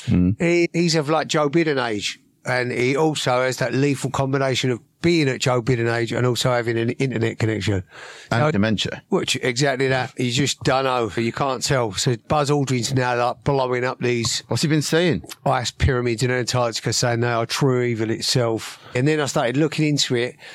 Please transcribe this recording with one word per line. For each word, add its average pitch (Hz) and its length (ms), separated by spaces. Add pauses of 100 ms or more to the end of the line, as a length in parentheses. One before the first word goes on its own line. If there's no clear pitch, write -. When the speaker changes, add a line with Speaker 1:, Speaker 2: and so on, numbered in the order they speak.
Speaker 1:
Mm. 92 320
Speaker 2:
he, 170 320
he's 170 240
of, 143 120
like, 147 200
Joe 151 200
Biden 151 400
age. 104 300 (260)
And 123 260
he 123 260
also 139 460
has 127 140
that 120 180
lethal 135 360
combination 135 600
of 120 80 (240)
being 165 260
at 117 120
Joe 127 200
Biden 117 320
age 117 200
and 117 120
also 123 280
having 117 260
an 113 120
internet 113 500
connection. 104 420 (480)
Speaker 1:
And 113 100
Speaker 2:
Now, 151 120
Speaker 1:
dementia. 104 560
Speaker 2:
which, - 340
exactly 131 460
that. 127 280
He's 123 200
just 143 260
done 135 240
over. 120 340
You 113 120
can't 131 280
tell. 120 340
So 127 200 (140)
Buzz 147 200
Aldrin's 135 460
now, 123 220
like, 120 260
blowing 127 420
up 127 160
these 120 460
Speaker 1:
What's - 160
he 165 60
been 151 120
saying? 160 420 (220)
Speaker 2:
ice 127 280
pyramids 123 500
in 127 80
Antarctica, 123 600
saying 120 260
they 120 140
are 117 140
true 127 360
evil 113 280
itself. 113 680 (160)
And 127 140
then 156 100
I 147 80
started 127 300
looking 151 320
into 139 260
it, 120 220 (180)